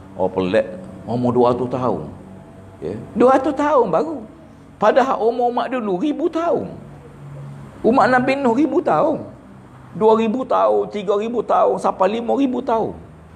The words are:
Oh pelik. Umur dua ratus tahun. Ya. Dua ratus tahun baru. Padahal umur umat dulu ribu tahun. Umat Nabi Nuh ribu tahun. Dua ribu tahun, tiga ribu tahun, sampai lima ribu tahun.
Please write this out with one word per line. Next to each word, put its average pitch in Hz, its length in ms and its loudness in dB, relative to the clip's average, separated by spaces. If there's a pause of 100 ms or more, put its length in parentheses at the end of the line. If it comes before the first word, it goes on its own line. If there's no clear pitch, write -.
(180)
Oh 95 80 0
pelik. 90 400 0 (400)
Umur 123 240 -2
dua 120 240 4
ratus 123 160 -4
tahun. 123 320 -4 (800)
Ya. 82 160 -8 (160)
Dua 254 240 4
ratus 302 160 -2
tahun 294 400 2
baru. 269 320 -2 (560)
Padahal 247 400 2
umur 240 320 0
umat 240 160 -4
dulu 208 320 -2
ribu 285 240 -2
tahun. 330 400 -2 (1200)
Umat 233 240 6
Nabi 254 320 4
Nuh 254 160 2
ribu 320 240 2
tahun. 247 400 2 (760)
Dua 220 160 4
ribu 226 320 0
tahun, 202 480 2
tiga 202 240 -2
ribu 226 240 -2
tahun, 196 400 2
sampai 202 400 0
lima 220 160 -2
ribu 247 240 0
tahun. 214 320 -2 (420)